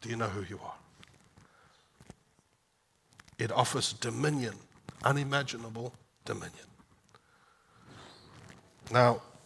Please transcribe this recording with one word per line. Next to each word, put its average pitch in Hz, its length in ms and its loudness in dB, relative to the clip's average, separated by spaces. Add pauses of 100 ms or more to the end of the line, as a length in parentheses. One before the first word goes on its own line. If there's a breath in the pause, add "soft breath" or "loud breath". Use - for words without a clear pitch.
do 113 80 -8
you 113 60 -4
know 113 120 0
who 98 160 -4
you 92 200 -10
are? - 100 -10 (2750 soft breath)
It 113 140 -2
offers 123 420 2
dominion, 123 640 0 (480)
unimaginable 127 920 0 (320)
dominion. - 400 -8 (2250 loud breath)
Now, 120 320 8 (240)